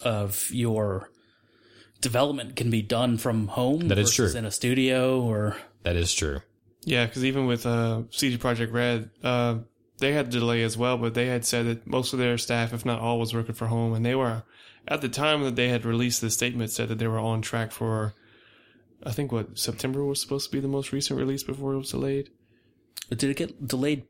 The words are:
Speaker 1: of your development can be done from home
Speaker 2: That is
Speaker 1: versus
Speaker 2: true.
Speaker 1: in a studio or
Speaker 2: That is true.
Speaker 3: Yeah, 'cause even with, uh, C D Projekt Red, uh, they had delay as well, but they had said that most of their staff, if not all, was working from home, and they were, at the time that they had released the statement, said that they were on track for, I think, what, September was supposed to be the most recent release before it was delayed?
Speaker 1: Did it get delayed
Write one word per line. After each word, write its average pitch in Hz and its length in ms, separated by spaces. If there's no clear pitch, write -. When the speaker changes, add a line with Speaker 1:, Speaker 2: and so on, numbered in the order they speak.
Speaker 1:
of 104 500
your 107 580
development 127 560
can 117 140
be 113 120
done 120 360
from 110 300
home 135 400
Speaker 2:
That 98 100
is 104 120
Speaker 1:
versus 107 220
Speaker 2:
true. 123 60
Speaker 1:
in 110 60
a 104 60
studio 127 720
or 107 340
Speaker 2:
That 87 140
is 85 160
true. 71 280
Speaker 3:
Yeah, 123 220
'cause 127 180
even 135 220
with, 120 200
uh, 117 440
C 139 200
D 120 80
Projekt 117 340
Red, 120 380
uh, 120 340
they 139 140
had 139 180
delay 117 320
as 113 140
well, 123 220
but 117 160
they 123 120
had 123 180
said 117 220
that 117 200
most 127 260
of 131 60
their 120 200
staff, 117 340
if 117 120
not 117 160
all, 117 180
was 113 160
working 113 200
from 113 140
home, 117 260
and 113 100
they 120 100
were, 117 280
at 147 140
the 135 80
time 147 360
that 123 120
they 123 120
had 120 160
released 117 360
the 113 100
statement, 123 400
said 113 180
that 110 100
they 113 100
were 113 100
on 110 220
track 113 320
for, 110 420
I 117 100
think, 135 200
what, 107 260
September 135 460
was 139 160
supposed - 300
to 139 60
be 139 40
the 139 80
most 139 240
recent 135 260
release 135 240
before 135 300
it 135 60
was 135 120
delayed? 139 380
Speaker 1:
Did 135 220
it 139 60
get - 300
delayed 135 440